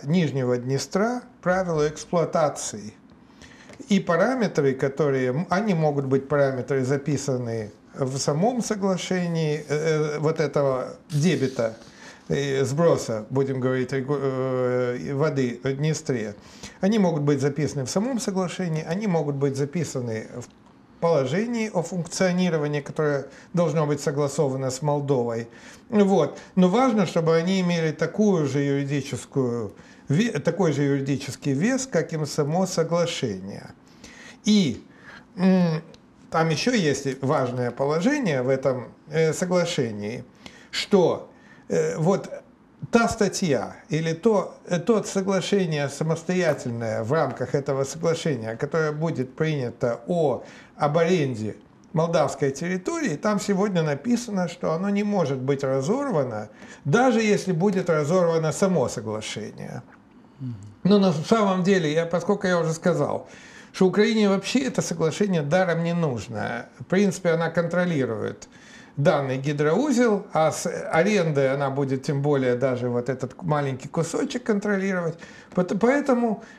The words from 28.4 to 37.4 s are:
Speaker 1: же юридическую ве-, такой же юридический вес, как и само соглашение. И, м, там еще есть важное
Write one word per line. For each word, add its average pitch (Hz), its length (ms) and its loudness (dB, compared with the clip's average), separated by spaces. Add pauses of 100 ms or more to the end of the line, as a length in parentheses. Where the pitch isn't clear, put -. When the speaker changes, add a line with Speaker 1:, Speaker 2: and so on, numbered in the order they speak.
Speaker 1:
же 131 140 0
юридическую 135 1120 -2 (360)
ве-, 214 320 2
такой 165 320 0
же 139 100 0
юридический 139 720 -2
вес, 247 340 0
как 165 260 -2
и 151 140 -4
само 160 400 0
соглашение. 156 1000 -2 (760)
И, 208 400 4 (520)
м, 180 460 4 (480)
там 160 200 2
еще 160 220 0
есть 143 500 0
важное 123 480 0